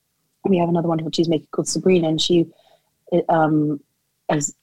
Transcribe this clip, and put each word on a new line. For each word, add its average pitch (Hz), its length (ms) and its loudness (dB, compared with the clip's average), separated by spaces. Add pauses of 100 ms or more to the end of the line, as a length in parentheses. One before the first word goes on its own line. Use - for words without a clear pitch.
(460)
we 196 120 2
have 170 120 0
another 170 180 0
wonderful 160 240 -4
cheesemaker 165 400 -2
called 165 160 -4
Sabrina, 170 400 0
and 160 120 -2
she, 170 280 2 (800)
um, 156 500 0 (520)
is 151 320 -4